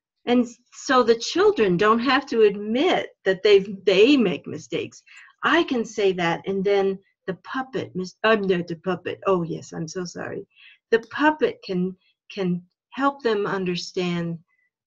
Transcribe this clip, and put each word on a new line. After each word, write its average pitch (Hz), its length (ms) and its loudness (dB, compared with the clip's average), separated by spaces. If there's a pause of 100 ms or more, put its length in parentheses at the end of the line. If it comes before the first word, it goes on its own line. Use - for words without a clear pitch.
(260)
And 240 200 2
s-, - 120 -18 (140)
so 254 320 0
the 226 100 4
children 269 600 2
don't 214 240 4
have 277 260 0
to 226 160 2
admit 214 680 0 (140)
that 185 200 0
they've, 202 400 4
they 214 320 6
make 180 320 0
mistakes. - 560 -10 (400)
I 302 180 4
can 247 220 -2
say 202 300 0
that, 170 340 -2
and 196 160 -2
then 196 340 0 (280)
the 185 80 -6 (100)
puppet, 254 500 -8
mis-, 185 300 -8
I'm 220 180 2
not 180 240 0
the 170 100 -8
puppet. - 500 -8
Oh, 185 180 2
yes, 160 280 -10
I'm 165 140 -8
so 180 180 -8
sorry. 175 420 -10 (440)
The 226 100 2 (100)
puppet 285 540 -2
can, 185 320 -4 (340)
can 180 320 -4 (280)
help 277 320 -2
them 208 240 0
understand 175 920 -4 (480)